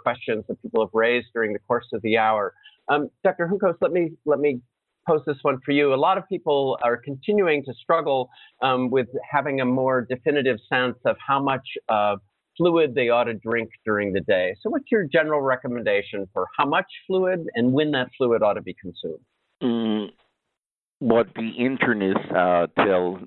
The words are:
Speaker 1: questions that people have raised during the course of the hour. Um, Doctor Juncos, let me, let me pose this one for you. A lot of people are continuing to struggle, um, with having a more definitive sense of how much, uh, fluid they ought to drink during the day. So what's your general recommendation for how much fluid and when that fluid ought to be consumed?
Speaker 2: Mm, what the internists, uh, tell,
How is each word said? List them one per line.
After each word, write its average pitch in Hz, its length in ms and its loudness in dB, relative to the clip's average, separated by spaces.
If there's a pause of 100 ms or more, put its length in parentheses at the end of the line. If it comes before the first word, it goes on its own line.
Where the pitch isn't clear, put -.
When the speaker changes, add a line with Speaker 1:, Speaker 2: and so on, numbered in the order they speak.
Speaker 1:
questions 113 460 -4
that 107 140 -10
people 113 200 -2
have 101 120 -4
raised 117 400 2
during 110 180 -2
the 101 60 -6
course - 340 -4
of 113 80 -6
the 110 160 2
hour. 110 380 2 (340)
Um, 147 220 0 (120)
Doctor 175 300 0
Juncos, 190 300 0
let 165 100 0
me, 170 200 0 (120)
let 143 140 2
me 139 220 0 (460)
pose 156 200 2
this 147 160 -4
one 135 220 0
for 147 80 -2
you. 143 200 4
A 131 40 2
lot 165 200 2
of 185 120 -6
people 139 540 0
are 120 160 2
continuing 147 640 0
to 127 100 -12
struggle, 139 540 0 (340)
um, 127 280 2
with 127 180 2 (220)
having 139 300 0
a 131 40 0
more 127 440 0
definitive 131 500 0 (120)
sense 127 260 0 (100)
of 113 100 0 (100)
how 139 160 0
much, 135 240 -4 (220)
uh, 104 280 2 (400)
fluid 165 380 2
they 120 140 2
ought 117 160 2
to 117 100 -2
drink 113 340 -4 (160)
during 104 280 0
the 95 80 0
day. 92 420 0
So 214 80 -4
what's 294 200 -4
your 214 120 2 (100)
general 156 280 2
recommendation 107 920 -2
for 92 140 -2 (100)
how 147 80 0
much 160 220 -2 (180)
fluid 185 360 -2 (160)
and 120 160 2
when 151 180 2
that 127 260 -2
fluid 117 280 2
ought 104 80 4
to 101 100 -6
be 92 180 -12
consumed? 87 380 -12 (420)
Speaker 2:
Mm, 113 500 -2 (880)
what 117 340 2
the 113 240 -6
internists, 113 760 0
uh, 87 360 2 (120)
tell, 92 460 2